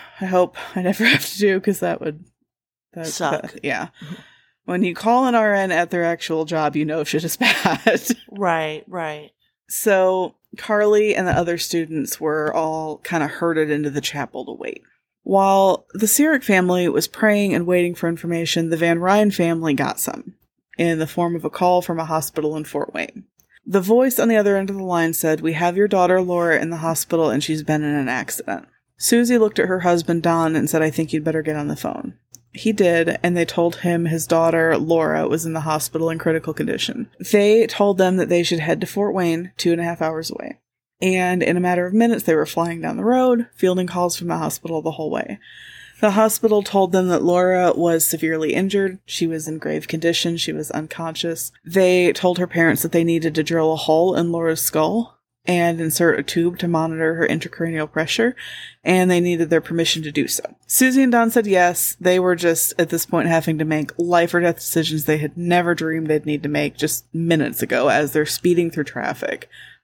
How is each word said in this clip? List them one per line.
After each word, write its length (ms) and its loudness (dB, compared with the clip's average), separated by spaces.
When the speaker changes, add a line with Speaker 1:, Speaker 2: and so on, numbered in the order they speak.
Speaker 1:
I 60 -6
hope 300 2
I 80 -4
never 220 -2
<laughs> 0 -
have 220 2
to 120 -10
do, 220 2
'cause 200 -2
that 200 -4
would, 240 -10
that, 120 -12
Speaker 2:
Suck. 360 -4
Speaker 1:
that, 120 -18
yeah. 240 -6
When 200 -2
you 100 -2
call 320 2
an 80 2
R 200 4
N 180 0
at 180 0
their 140 0
actual 400 -2
job, 320 -2
you 80 0
know 200 -2
shit 200 -2
is 120 -4
<laughs> 20 -20
bad. 640 0
Speaker 2:
Right, 580 -2
right. 420 -10
Speaker 1:
So 640 2
Carly 560 2
and 120 0
the 100 0
other 220 0
students 640 -4
were 320 -2
all 460 -4
kinda 300 -4
herded 420 -2
into 200 -2
the 100 -4
chapel 460 -8
to 60 -12
wait. 300 -12
While 680 4
the 120 0
Sirik 360 4
family 460 2
was 180 0
praying 480 2
and 120 -2
waiting 280 2
for 140 -4
information, 640 -2
the 60 0
Van 220 2
Ryn 320 4
family 420 0
got 280 -2
some, 340 -8
in 220 0
the 80 -2
form 300 -4
of 80 -8
a 60 -4
call 300 2
from 200 -6
a 40 -6
hospital 520 -4
in 80 -8
Fort 280 -6
Wayne. 320 -10
The 160 0
voice 380 4
on 100 2
the 80 4
other 200 4
end 140 -2
of 60 -6
the 60 -8
line 300 0
said, 280 0
"We 120 -2
have 240 0
your 100 4
daughter 340 4
Laura 400 2
in 100 -4
the 80 -8
hospital, 520 0
and 120 0
she's 200 -4
been 220 0
in 100 -2
an 140 -2
accident." 580 -6
Susie 420 2
looked 220 2
at 80 2
her 120 -2
husband, 440 0
Don, 320 2
and 120 0
said, 140 0
"I 80 0
think 220 -4
you'd 120 -4
better 180 -2
get 140 -6
on 120 -6
the 80 -6
phone." 380 -10
He 200 -2
did, 500 2
and 140 0
they 100 2
told 300 0
him 300 -2
his 200 -2
daughter, 500 2
Laura, 520 0
was 180 -2
in 80 -6
the 60 -4
hospital 500 -2
in 80 -6
critical 340 -2
condition. 560 -6
They 360 6
told 280 2
them 200 2
that 120 0
they 140 2
should 180 0
head 220 -2
to 40 -4
Fort 280 -4
Wayne, 420 -2
two 160 0
and 80 0
a 40 -4
half 180 -4
hours 280 -4
away. 280 -12
And 420 2
in 140 2
a 40 2
matter 260 2
of 80 -4
minutes, 300 4
they 100 4
were 120 4
flying 360 -4
down 160 -6
the 60 -4
road, 420 2
fielding 300 2
calls 300 -2
from 120 -6
the 80 -2
hospital 460 -6
the 100 -4
whole 180 -6
way. 280 -6
The 100 6
hospital 500 2
told 300 2
them 160 2
that 160 2
Laura 500 4
was 320 2
severely 480 -2
injured. 520 0
She 200 -4
was 220 -4
in 100 -8
grave 300 -6
condition. 480 0
She 160 -4
was 200 -8
unconscious. 800 -8
They 480 4
told 260 0
her 80 0
parents 360 2
that 100 -4
they 100 4
needed 320 0
to 80 0
drill 300 2
a 40 0
hole 380 2
in 160 0
Laura's 300 -2
skull 580 -2
and 360 0
insert 400 2
a 20 -8
tube 380 -2
to 80 -2
monitor 480 0
her 100 0
intracranial 640 -4
pressure, 460 -2
and 260 2
they 80 4
needed 320 0
their 100 4
permission 440 -2
to 80 -8
do 160 -2
so. 260 -8
Susie 340 4
and 80 4
Don 220 2
said 160 2
yes. 520 2
They 200 4
were 160 2
just, 420 0
at 120 0
this 160 -4
point, 200 0
having 320 0
to 60 0
make 340 -2
life 360 2
or 60 2
death 160 2
decisions 480 -2
they 140 0
had 180 -6
never 380 2
dreamed 320 -4
they'd 200 0
need 180 -4
to 40 -4
make 280 -2
just 360 -4
minutes 480 0
ago 280 0
as 240 2
they're 120 2
speeding 460 0
through 140 -4
traffic, 640 -8